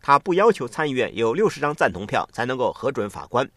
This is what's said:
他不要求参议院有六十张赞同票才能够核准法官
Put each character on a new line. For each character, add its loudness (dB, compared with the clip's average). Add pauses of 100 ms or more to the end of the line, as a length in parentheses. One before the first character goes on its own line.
他 6
不 -2
要 6
求 -2
参 -4
议 -2
院 -2
有 0
六 2
十 -4
张 -2
赞 2
同 -8
票 -2
才 -4
能 -4
够 0
核 -4
准 -4
法 -10
官 -2